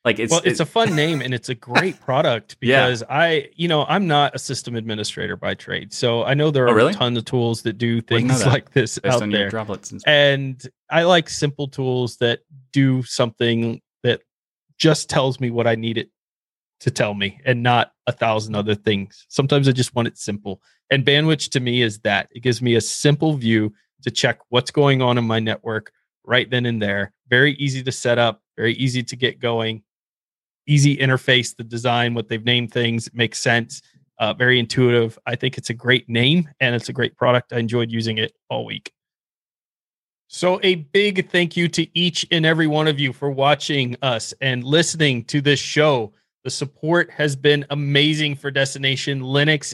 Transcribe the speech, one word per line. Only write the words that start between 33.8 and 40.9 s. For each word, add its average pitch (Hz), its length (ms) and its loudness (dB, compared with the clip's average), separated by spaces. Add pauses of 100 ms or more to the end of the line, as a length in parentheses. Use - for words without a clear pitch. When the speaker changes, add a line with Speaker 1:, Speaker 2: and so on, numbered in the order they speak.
Speaker 2:
Uh, 107 140 -2
very 127 260 2
intuitive. 120 680 2
I 120 100 -6
think 131 220 -6
it's - 120 -12
a 117 40 -4
great 127 360 -2
name 143 400 2 (100)
and 123 160 0
it's 113 140 -6
a - 40 -8
great 123 220 -4
product. 123 380 0
I 123 60 -2
enjoyed 117 320 -2
using 113 260 -4
it 113 160 -4 (160)
all 120 160 -6
week. 104 260 -14 (1400)
So 180 360 -2
a 185 120 4
big 190 540 0